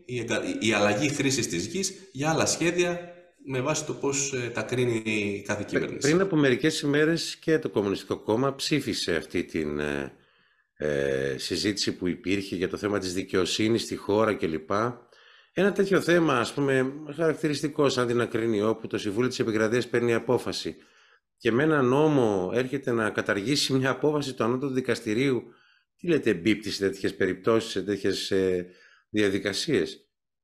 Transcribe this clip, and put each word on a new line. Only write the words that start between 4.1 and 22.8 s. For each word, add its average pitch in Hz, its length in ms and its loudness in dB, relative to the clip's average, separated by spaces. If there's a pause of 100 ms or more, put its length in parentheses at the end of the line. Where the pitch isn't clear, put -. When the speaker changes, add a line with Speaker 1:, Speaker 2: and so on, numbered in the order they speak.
Speaker 1:
ε, 123 220 -4
τα 110 80 -4
κρίνει 110 840 -2
κάθε - 180 -4
Speaker 2:
Πρι-, - 80 -8
Speaker 1:
κυβέρνηση. - 360 -2
Speaker 2:
πριν 165 120 4
από 185 160 0
μερικές 147 440 2
ημέρες 156 560 0
και 156 220 0
το - 120 -4
Κομμουνιστικό 101 480 -2
Κόμμα 131 360 0
ψήφισε 110 600 -2
αυτή 80 280 -2
την, 76 340 -4
ε, 71 340 -4 (640)
ε, 69 640 0
συζήτηση 95 580 -2
που 92 120 -2
υπήρχε 95 480 -4
για 90 120 -2
το 92 80 -6
θέμα 104 220 -2
της 92 160 -4
δικαιοσύνης 101 680 0
στη - 140 -6
χώρα 107 380 2
κλπ. 80 360 -4 (840)
Ένα 190 200 2
τέτοιο 190 280 2
θέμα, 160 380 4
ας 113 140 0
πούμε, 135 400 2 (220)
χαρακτηριστικό 151 760 0
σαν 127 180 2
την 120 140 2
Ακρίνη, 113 420 0
όπου 110 240 0
το 113 120 -4
Συμβούλιο 104 300 0
της 120 100 -4
Επικρατείας 110 500 2
παίρνει 120 260 2
απόφαση 113 640 -2 (600)
και 117 160 0
με 123 100 4
ένα 151 200 4
νόμο 123 720 4
έρχεται 127 380 -2